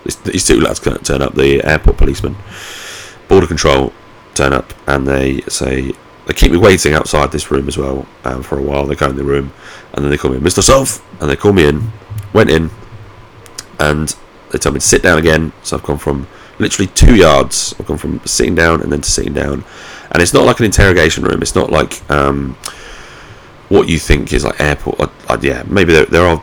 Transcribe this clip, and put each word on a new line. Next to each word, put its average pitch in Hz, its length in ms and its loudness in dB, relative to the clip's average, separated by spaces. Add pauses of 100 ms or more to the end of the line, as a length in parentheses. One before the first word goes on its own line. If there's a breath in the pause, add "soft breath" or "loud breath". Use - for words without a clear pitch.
These, - 120 -8
these - 300 -4
two - 120 4
lads - 200 -2
turn - 420 -2
up, 69 140 -2
the 69 280 2
airport - 340 2
policemen, 69 380 0 (920 loud breath)
border 92 200 4
control 69 460 0 (400)
turn 69 200 0
up, 64 200 -4 (140)
and 69 200 -2
they 67 340 0
say, 65 520 -6 (320)
they - 80 -6
keep - 180 4
me 85 60 4
waiting 90 360 4
outside 73 380 0
this 73 200 -8
room 69 160 -2
as 69 100 -6
well, 67 280 -6 (180)
um, 64 200 -6
for 71 140 -6
a 69 40 -6
while. 71 240 -2
They 71 100 -4
go 71 140 0
in 67 80 -6
the 67 60 -4
room, 69 280 -2 (420 loud breath)
and 71 100 -4
then 71 80 0
they 71 60 2
call 67 140 -2
me, 65 80 -4
"Mister 87 220 0
Self," 131 420 0 (160)
and 76 100 -4
they 71 60 -2
call 104 180 2
me 82 140 4
in. 78 240 -2 (420)
Went 110 160 4
in, 80 200 2 (1120)
and 76 360 -2 (360)
they 67 80 -4
tell 71 120 0
me 71 80 -4
to - 60 -4
sit - 160 2
down 87 160 4
again. 80 360 2 (100)
So - 140 -6
I've - 60 -12
gone 73 140 -4
from 71 300 -6 (320 loud breath)
literally 101 340 -2
two 127 220 6
yards. 73 640 4
I've - 60 -10
gone 76 120 -6
from 76 280 -6
sitting 78 300 -2
down 82 260 2
and - 100 -6
then 73 100 -2
to - 80 -6
sitting - 240 -4
down. 71 300 -4 (480 loud breath)
And 85 100 4
it's 87 120 2
not 139 120 6
like 123 140 2
an 117 60 2
interrogation 90 580 2
room. - 180 -2
It's - 140 -4
not - 160 0
like, - 300 -2 (100)
um, 69 460 -2 (1120 loud breath)
what 98 180 4
you 80 120 0
think 69 340 0
is, 64 100 0
like, - 160 -4
airport. - 400 -2
I, - 340 -4
I, 60 80 -2
yeah, 64 260 -4
maybe 85 260 2
there, 76 120 4
there 85 200 2
are 82 180 2